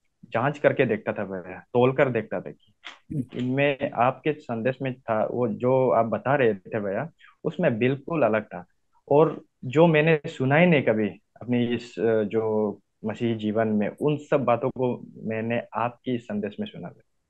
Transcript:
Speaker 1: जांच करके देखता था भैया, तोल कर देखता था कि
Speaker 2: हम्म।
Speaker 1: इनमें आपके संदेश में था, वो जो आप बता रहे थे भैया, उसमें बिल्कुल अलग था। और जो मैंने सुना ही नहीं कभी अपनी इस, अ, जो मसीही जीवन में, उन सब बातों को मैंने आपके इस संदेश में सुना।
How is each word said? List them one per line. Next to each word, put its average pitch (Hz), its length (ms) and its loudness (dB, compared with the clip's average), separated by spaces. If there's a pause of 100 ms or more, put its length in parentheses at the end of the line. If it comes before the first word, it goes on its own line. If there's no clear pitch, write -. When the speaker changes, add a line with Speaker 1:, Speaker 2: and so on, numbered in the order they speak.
(260)
Speaker 1:
जांच 127 340 -2
करके 131 260 2
देखता 107 280 -2
था 104 120 -6
भैया, 92 340 -10
तोल 123 340 2
कर 135 160 4
देखता 107 320 -4
था - 100 -12
कि - 220 -20 (420)
Speaker 2:
हम्म। 123 240 -6
Speaker 1:
इनमें 135 520 0
आपके 135 420 0
संदेश 123 480 -4
में 131 180 -6
था, 110 260 -2
वो 120 220 -2
जो 123 440 2
आप 113 140 4
बता 110 300 -2
रहे 117 180 2
थे 107 260 -8
भैया, 101 300 -4 (340)
उसमें 165 340 -2
बिल्कुल 131 460 -2
अलग 107 200 2
था। 87 220 -14 (440)
और 147 360 4 (200)
जो 151 220 6
मैंने 156 380 4
सुना 135 300 0
ही 175 100 6
नहीं 151 180 4
कभी 107 240 2 (340)
अपनी 120 340 0
इस, - 240 -8
अ, 110 240 2
जो 107 560 -2 (260)
मसीही 113 300 -2
जीवन 107 320 0
में, 104 220 0
उन 147 280 -2
सब 147 260 -2
बातों 120 260 0
को 123 360 -4 (120)
मैंने 113 460 -4 (100)
आपके 120 420 -4
इस 117 80 -8
संदेश 104 360 -8
में 107 80 -8
सुना। 90 240 -14 (380)